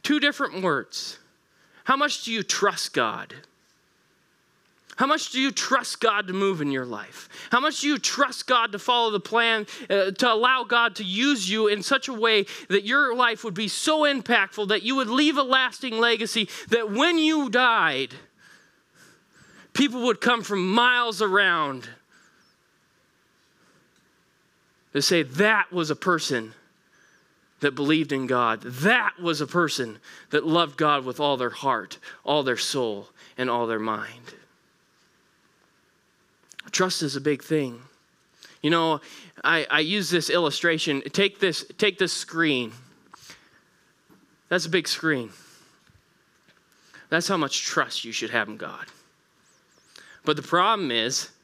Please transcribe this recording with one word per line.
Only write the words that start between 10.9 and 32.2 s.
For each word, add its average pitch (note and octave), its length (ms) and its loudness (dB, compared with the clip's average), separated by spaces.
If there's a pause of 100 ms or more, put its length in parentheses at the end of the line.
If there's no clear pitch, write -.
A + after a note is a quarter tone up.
to A3 80 -10
use G#3 460 0
you G#3+ 180 2
in G3+ 160 0
such C4+ 240 0
a C4+ 60 -8
way G#3+ 320 2 (240)
that G3+ 160 0
your C4 300 2
life A#3 280 0
would G#3+ 100 -6
be G#3 140 -4
so D#4 360 2
impactful G#3+ 680 2
that G3+ 140 0
you B3+ 120 -2
would B3+ 140 0
leave C#4+ 260 2
a C#4 80 2
lasting B3+ 540 0
legacy, A3+ 500 0 (220)
that A3+ 200 0
when D#4 280 2
you D#4 320 2
died, F#3+ 680 2 (1600)
people B3 300 2
would A#3+ 180 2
come A#3+ 200 2
from F#3 300 -2
miles A#3+ 500 2
around E3+ 680 2 (3000)
to C#3+ 80 2
say, E3 220 2
"That G3 500 2
was E3 160 -2
a C#3+ 80 -2
person C3+ 560 -2 (1040)
that C#3+ 120 0
believed D3 400 0
in C3 160 -2
God. A#2 340 2
That G3 580 0
was E3 220 -2
a C#3 60 -2
person C#3 500 -2 (320)
that D3 160 0
loved D#3+ 320 2
God D3 260 2
with B2 160 -8
all C#3+ 180 2
their B2 120 -2
heart, A2+ 480 -4 (260)